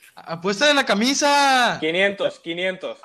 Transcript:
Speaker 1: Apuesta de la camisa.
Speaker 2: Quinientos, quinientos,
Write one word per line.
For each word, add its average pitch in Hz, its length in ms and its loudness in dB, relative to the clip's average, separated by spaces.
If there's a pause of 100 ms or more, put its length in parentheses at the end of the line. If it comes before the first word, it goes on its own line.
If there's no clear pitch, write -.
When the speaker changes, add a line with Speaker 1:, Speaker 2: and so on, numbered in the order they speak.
(140)
Speaker 1:
Apuesta 185 520 -2
de 294 60 6
la 277 140 2
camisa. 262 960 2
Speaker 2:
Quinientos, 190 600 -2
quinientos, 170 640 -8